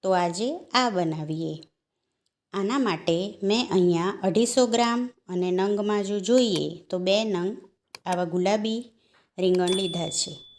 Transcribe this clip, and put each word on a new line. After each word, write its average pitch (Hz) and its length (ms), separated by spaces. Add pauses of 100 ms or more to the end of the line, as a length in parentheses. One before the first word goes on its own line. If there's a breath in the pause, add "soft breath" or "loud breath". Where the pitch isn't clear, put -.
તો 190 80
આજે 185 640
આ 247 160
બનાવીએ. 160 720 (880)
આના 202 260
માટે 185 640
મેં 214 280
અહીંયા 175 520
અઢીસો 233 440
ગ્રામ 240 440 (180)
અને 180 220
નંગમાં 202 540
જો 202 160
જોઈએ 185 580
તો - 200
બે 196 260
નંગ 196 320 (500)
આવા 180 180
ગુલાબી 208 680 (460 soft breath)
રીંગણ 180 300
લીધા 175 400
છે. - 280 (220)